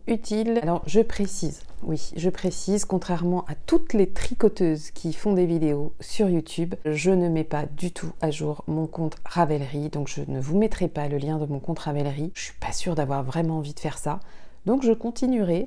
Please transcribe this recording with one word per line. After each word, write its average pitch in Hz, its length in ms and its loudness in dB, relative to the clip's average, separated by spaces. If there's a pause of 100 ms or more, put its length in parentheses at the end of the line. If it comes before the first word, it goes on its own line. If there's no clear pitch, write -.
utiles. 226 540 0
Alors, 170 220 0
je 202 160 6
précise, 190 600 0 (240)
oui, 156 320 2
je 165 120 0
précise, 190 560 0
contrairement 175 600 0
à 147 80 -4
toutes - 400 4
les 196 140 6
tricoteuses 180 800 2
qui - 220 -4
font 208 200 2
des 185 140 4
vidéos 151 540 2
sur - 280 2
YouTube, 175 460 0 (100)
je 151 280 2
ne 175 160 4
mets 160 160 2
pas 151 220 -2
du 151 260 0
tout 165 280 -6
à 156 120 0
jour 151 340 -4
mon 156 220 -2
compte 165 260 -4 (100)
Ravelry, 147 640 0
donc 139 180 -4
je - 180 -4
ne 135 140 -4
vous 151 180 0
mettrai 214 300 2
pas 147 180 -4
le 143 120 -2
lien 151 200 -2
de 151 80 -4
mon 143 140 -6
compte 160 180 -4
Ravelry. 143 560 -4
Je - 80 -10
suis - 160 -12
pas - 140 -4
sûre 170 240 -2
d'avoir 139 260 -2
vraiment 160 360 -2
envie 147 160 -6
de - 60 -10
faire 147 160 -4
ça. 156 220 -4 (480)
Donc 262 160 2
je 233 100 4
continuerai 226 760 0